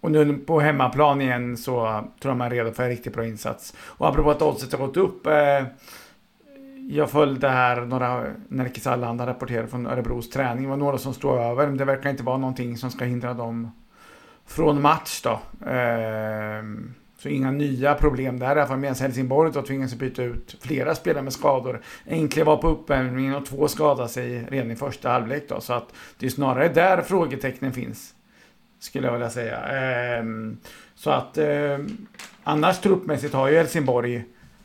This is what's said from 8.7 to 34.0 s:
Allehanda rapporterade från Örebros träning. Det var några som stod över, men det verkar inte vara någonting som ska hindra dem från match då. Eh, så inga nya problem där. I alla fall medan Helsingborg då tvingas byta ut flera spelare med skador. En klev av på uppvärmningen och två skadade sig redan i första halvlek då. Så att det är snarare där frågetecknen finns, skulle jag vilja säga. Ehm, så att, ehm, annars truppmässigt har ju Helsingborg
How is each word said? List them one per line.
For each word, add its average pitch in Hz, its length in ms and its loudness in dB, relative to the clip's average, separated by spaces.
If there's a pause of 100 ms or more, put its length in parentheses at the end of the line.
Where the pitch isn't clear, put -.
Allehanda 120 400 -2
rapporterade 120 400 -4
från 123 200 -6
Örebros 123 420 -4
träning. 131 340 -2
Det 135 60 -4
var 139 80 -2
några 143 200 0
som 131 160 -6
stod 131 240 0
över, 120 300 2
men 135 100 -2
det 135 80 0
verkar 135 240 0
inte 135 140 -4
vara 127 140 0
någonting 127 400 -4
som 127 140 -6
ska 127 140 -6
hindra 123 280 -2
dem 117 380 -6 (760)
från 151 340 2
match 156 400 2
då. 117 180 -2 (300)
Eh, 110 960 -2 (540)
så - 120 -10
inga 135 220 0
nya 143 440 2
problem 131 440 2
där. 123 80 -2
I - 20 0 (100)
alla 139 80 4
fall 131 100 -2
medan 135 240 -2
Helsingborg 135 520 2
då 143 80 -2
tvingas 131 340 -4
byta 127 280 -4
ut 120 380 -6
flera 135 340 -2
spelare 147 280 -2
med 135 100 -6
skador. 127 480 0 (240)
En 160 240 -2
klev 151 200 2
av 151 80 6
på 165 100 2
uppvärmningen 135 680 0
och 139 100 -6
två 139 220 0
skadade 139 420 2
sig 123 400 -6
redan 123 220 -2
i 117 40 -4
första 131 340 -6
halvlek 123 400 0
då. - 120 -4
Så 123 120 -4
att 120 200 -6 (260)
det 127 60 -6
är 131 40 0
snarare 131 400 2
där 175 320 6
frågetecknen 135 720 -2
finns, - 400 -10 (680)
skulle 127 280 -4
jag 120 60 0
vilja 120 160 -4
säga. 117 280 -6
Ehm, 120 1000 -4 (380)
så - 140 -4
att, 135 280 0
ehm, 147 600 -2 (460)
annars 151 360 2
truppmässigt 156 540 2
har 135 160 2
ju 156 80 6
Helsingborg 123 680 2 (420)